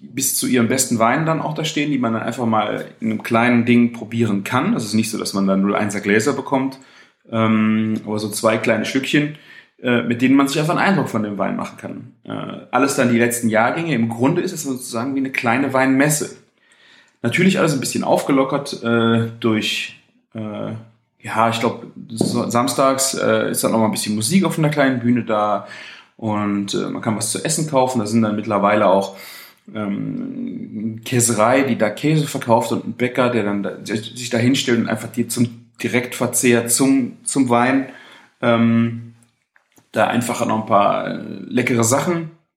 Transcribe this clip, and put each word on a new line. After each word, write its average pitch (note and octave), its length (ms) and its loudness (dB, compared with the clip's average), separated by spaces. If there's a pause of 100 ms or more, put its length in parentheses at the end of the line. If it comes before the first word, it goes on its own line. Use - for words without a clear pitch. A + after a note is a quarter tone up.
bis - 360 -4
zu - 100 -2
ihren A#2+ 220 4
besten B2 300 0
Weinen B2+ 280 2
dann D#3+ 160 0
auch D3+ 100 -4
da D#3+ 100 -6
stehen, D3+ 280 -2
die C#3 80 0
man A#2 160 0
dann A2 80 -2
einfach A#2+ 240 -4
mal A2 400 0 (140)
in A2+ 100 -2
einem A2 120 -4
kleinen A#2+ 440 2
Ding A#2+ 260 4
probieren G#2+ 520 -2
kann. D3+ 280 0
Also C#3 120 -2
es G2+ 80 -8
ist - 20 0
nicht A2 160 0
so, G#2 80 -6
dass F#2 160 -4
man G2 120 2
dann G2 140 2
null G2+ 160 2
einser G2+ 240 -2
Gläser G#2+ 320 2
bekommt, C3 460 -4 (520)
ähm, A2 760 2
aber G#2+ 120 -4
so G#2+ 120 -4
zwei A2+ 260 0
kleine A2+ 300 0
Stückchen, D3 500 0 (460)
äh, A#2+ 200 2
mit A#2 200 -2
denen C3 140 6
man C#3 120 6
sich D#3+ 100 -4
einfach D#3 160 0
einen E3+ 140 2
Eindruck F#3+ 220 0
von A2 120 -2
dem G#2 140 -6
Wein G2 200 -2
machen - 200 -8
kann. - 380 -14 (100)
Äh, G#2 460 -10
alles C3+ 260 0
dann A#2+ 160 2
die A#2 60 6
letzten A#2 320 4
Jahrgänge. B2+ 440 2
Im A#2 140 0
Grunde B2+ 320 0
ist F#3+ 120 -2
es D#3+ 100 -8
sozusagen C3 520 -6
wie C3+ 60 -2
eine C3 120 -4
kleine B2 420 0
Weinmesse. C3+ 600 2 (840)
Natürlich F3 360 2
alles D3+ 160 2
ein C3 60 -4
bisschen A#2 220 -4
aufgelockert, - 800 0
äh, A2+ 460 2 (120)
durch, - 560 -2 (380)
äh, G#2+ 380 -8 (480)
ja, A2 300 0
ich A2+ 100 -2
glaub, A#2 240 -2 (240)
so-, A2+ 400 -2
samstags, C3+ 640 0
äh, A2 360 0
ist A#2 120 -4
dann - 100 2
noch A2+ 60 2
mal A2+ 80 4
ein G#2 40 2
bisschen G#2+ 240 -2
Musik D3 300 2
auf E3 140 -2
einer D3+ 120 2
kleinen C3+ 300 0
Bühne A#2+ 240 2
da G#2 440 -2 (480)
und, G2+ 560 -2
äh, G2 160 -2
man F2+ 140 -8
kann A2 140 -2
was A2+ 140 -4
zu - 140 -6
essen D#3 240 -2
kaufen. C3 300 2
Da G#2 80 0
sind A2+ 160 2
dann G#2 140 0
mittlerweile G#2 500 2
auch, G2 300 2 (580)
ähm, G#2 1300 -8
Käserei, A#2+ 580 2
die A#2+ 140 0
da G#2+ 140 0
Käse D3 360 0
verkauft - 460 0
und A#2+ 140 -2
ein A2+ 80 -6
Bäcker, B2 340 0
der A#2 160 0
dann G2+ 180 -2
da, - 220 -8
sich, G#2+ 320 -6
sich - 140 -10
da A#2+ 80 0
hinstellt B2 420 2
und G2 80 -2
einfach A2+ 240 -6
dir A#2 160 -2
zum - 400 -4 (140)
Direktverzehr, A#2+ 840 0
zum, C3+ 560 2
zum C3 260 2
Wein, B2+ 400 2 (500)
ähm, A#2 760 2 (760)
da G#2+ 140 2
einfach A#2 400 -2
noch A2 140 0
ein G#2+ 60 -6
paar, G2+ 400 2
äh, G2 160 -8
leckere A#2+ 600 -2
Sachen D#3+ 460 0 (260)